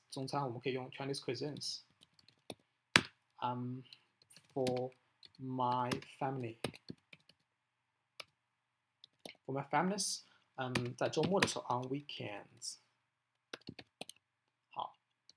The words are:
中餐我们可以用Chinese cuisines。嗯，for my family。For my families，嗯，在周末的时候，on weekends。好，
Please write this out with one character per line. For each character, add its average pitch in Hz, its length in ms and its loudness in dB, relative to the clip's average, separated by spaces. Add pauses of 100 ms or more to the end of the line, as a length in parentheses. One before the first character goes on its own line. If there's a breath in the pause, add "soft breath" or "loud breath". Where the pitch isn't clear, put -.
中 135 180 -4
餐 139 160 0
我 131 60 0
们 120 100 -4
可 135 100 0
以 123 40 2
用 131 180 -2
Chinese 139 280 -4
cuisines。 135 600 -4 (1600)
嗯， 123 400 -2 (720 loud breath)
for 127 380 2 (480)
my 127 500 2 (300)
family。 131 380 -2 (3000)
For 135 80 -4
my 139 160 -2
families， 185 520 2 (340 loud breath)
嗯， 127 400 2
在 127 140 2
周 156 140 4
末 180 180 6
的 - 60 8
时 - 100 -2
候， 131 60 -6
on 127 260 0
weekends。 127 840 -6 (1900)
好， - 260 -6 (420)